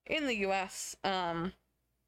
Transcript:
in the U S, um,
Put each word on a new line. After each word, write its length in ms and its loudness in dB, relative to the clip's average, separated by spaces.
in 220 0
the 100 2
U 140 2
S, 520 -2
um, 500 0